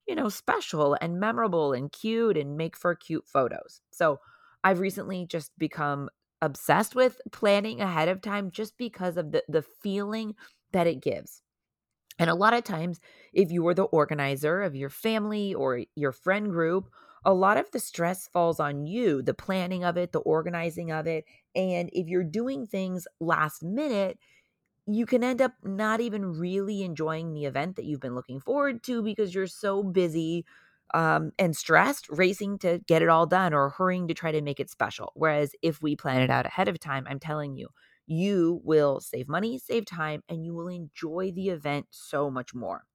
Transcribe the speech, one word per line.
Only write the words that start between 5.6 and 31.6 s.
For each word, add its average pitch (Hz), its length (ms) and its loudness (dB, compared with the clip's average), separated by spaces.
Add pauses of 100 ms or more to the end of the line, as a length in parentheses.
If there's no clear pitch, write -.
obsessed 156 540 0
with 254 240 4 (120)
planning 208 500 2
ahead 170 260 2
of 190 140 0
time 202 280 -4
just 214 280 -8
because 185 400 -4
of 156 140 -2
the, 156 180 2
the 156 120 2
feeling 208 760 -6 (360)
that 175 160 4
it 139 140 0
gives. - 400 -6 (800)
And 170 100 4
a 170 60 2
lot 208 180 4
of 240 100 2
times, 170 360 -4 (340)
if 175 180 4
you 170 160 2
are 175 60 6
the 190 100 4
organizer 147 760 2
of 165 140 -4
your 135 140 -6
family 214 640 -2
or 127 300 0 (120)
your 143 160 0
friend 202 380 -2
group, 170 400 0 (360)
a 196 80 8
lot 190 240 6
of 392 140 0
the 240 80 -4
stress 175 480 -4
falls 170 320 2
on 143 260 -2
you, 180 360 0
the - 120 0
planning 185 500 -2
of 175 140 0
it, 175 160 -2
the 170 60 0
organizing 165 720 -2
of 156 160 -4
it. 160 180 -4 (300)
And 180 360 0
if 175 160 -2
you're 180 160 0
doing 233 420 -4
things 185 420 -4 (120)
last 156 440 0
minute, 202 540 -2 (680)
you 220 200 0
can 240 180 4
end 254 180 2
up 254 120 2 (100)
not 214 360 -2
even 202 380 -4
really 196 460 -2
enjoying 160 500 -4
the 147 120 -4
event 143 320 -4
that - 80 -8
you've 147 160 -6
been 123 140 -6
looking 127 240 -10
forward 277 440 -2
to 240 180 -2
because 208 320 -2
you're 190 140 -2
so 196 360 -2
busy, 170 640 0 (480)
um, 160 460 2
and 165 160 2
stressed, 190 540 4